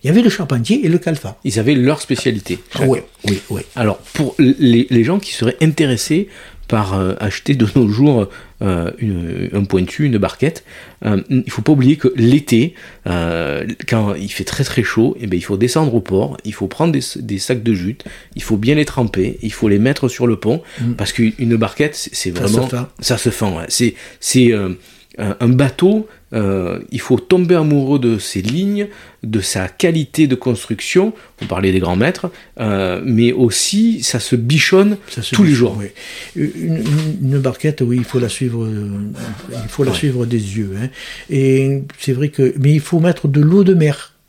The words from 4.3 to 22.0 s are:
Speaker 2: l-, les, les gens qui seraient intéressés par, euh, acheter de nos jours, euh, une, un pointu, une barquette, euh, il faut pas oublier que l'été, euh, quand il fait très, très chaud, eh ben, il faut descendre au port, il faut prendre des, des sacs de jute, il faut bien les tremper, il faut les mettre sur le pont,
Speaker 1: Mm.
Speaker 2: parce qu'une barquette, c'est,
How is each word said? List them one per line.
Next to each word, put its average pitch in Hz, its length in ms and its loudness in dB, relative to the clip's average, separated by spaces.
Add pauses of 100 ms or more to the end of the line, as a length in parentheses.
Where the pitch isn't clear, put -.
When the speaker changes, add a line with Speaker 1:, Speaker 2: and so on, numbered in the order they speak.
Speaker 2:
l-, 135 200 6
les, 123 300 4
les 117 140 4
gens 175 160 0
qui - 140 -10
seraient - 280 -2
intéressés 156 680 0 (400)
par, 104 280 0
euh, 95 220 0
acheter 107 360 -2
de 113 200 -4
nos 123 140 4
jours, 117 400 2 (320)
euh, 90 280 -2 (100)
une, 87 540 -4
un 101 120 0
pointu, 95 400 -2
une 123 120 0
barquette, 131 460 -2 (420)
euh, 101 240 0
il 127 220 0
faut 117 100 -6
pas 151 120 4
oublier 139 240 6
que 127 180 2
l'été, 127 580 4 (320)
euh, 85 600 -2 (200)
quand 104 280 0
il 98 160 -8
fait - 140 -8
très, - 180 -4
très - 180 -2
chaud, 113 380 2
eh 113 80 -8
ben, 92 100 -2
il 82 60 -4
faut 101 140 -4
descendre 120 360 2
au 117 60 2
port, 98 460 -2
il 104 80 -6
faut - 140 -6
prendre 165 260 0
des, 135 80 0 (160)
des 104 200 -6
sacs 117 260 -2
de 117 100 2
jute, 95 320 -4 (300)
il - 80 -10
faut 110 140 0
bien 120 180 2
les 151 100 2
tremper, 113 580 -2
il 107 80 -6
faut - 160 -2
les 101 120 4
mettre 131 280 2
sur 123 180 -2
le 113 120 2
pont, 139 260 -2 (180)
Speaker 1:
Mm. 120 120 -2
Speaker 2:
parce - 180 -4
qu'une 117 460 0
barquette, 117 380 -2
c'est, - 200 -12